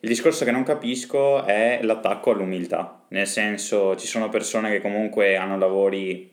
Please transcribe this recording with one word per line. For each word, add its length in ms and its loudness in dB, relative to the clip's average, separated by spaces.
Il 80 -6
discorso 360 2
che 80 0
non 100 0
capisco 800 0
è 380 2
l'attacco 480 0
all'umiltà, 760 -2
nel 180 -2
senso, 680 0
ci 100 -12
sono 220 -4
persone 420 -2
che 100 0
comunque 560 2
hanno 220 -2
lavori 760 0